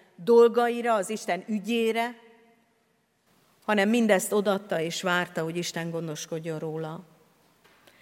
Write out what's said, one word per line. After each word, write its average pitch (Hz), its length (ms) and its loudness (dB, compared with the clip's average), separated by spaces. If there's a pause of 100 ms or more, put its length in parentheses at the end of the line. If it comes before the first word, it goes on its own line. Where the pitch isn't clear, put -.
(160)
dolgaira, 233 760 4
az 202 160 -2
Isten 185 360 -4
ügyére, 226 680 -2 (1500)
hanem 208 240 2
mindezt 220 440 2
odatta 196 480 0
és 165 220 -6
várta, 175 400 -2
hogy 165 140 -6
Isten 170 340 -6
gondoskodjon 165 680 -8
róla. 160 460 -8 (960)